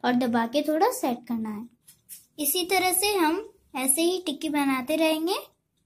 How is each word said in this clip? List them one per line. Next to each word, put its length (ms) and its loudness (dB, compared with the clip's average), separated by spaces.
और 120 2
दबा 320 2
के 140 0
थोड़ा 300 4
set 260 -2
करना 220 -4
है। 180 -10
इसी 260 0
तरह 280 2
से 220 0
हम 320 2
ऐसे 260 0
ही 240 0
टिक्की 240 -6
बनाते 460 0
रहेंगे, 400 0